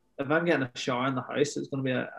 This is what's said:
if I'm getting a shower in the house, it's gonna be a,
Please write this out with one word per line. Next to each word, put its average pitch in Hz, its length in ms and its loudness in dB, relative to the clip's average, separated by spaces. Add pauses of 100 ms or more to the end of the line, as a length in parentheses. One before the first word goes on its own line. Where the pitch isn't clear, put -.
(200)
if 135 100 -4
I'm 165 160 4
getting 147 180 4
a - 140 -8
shower 127 300 0
in 135 80 0
the 127 60 -2
house, 143 360 0
it's 135 100 -4
gonna 135 160 -4
be 131 80 0
a, 123 280 -2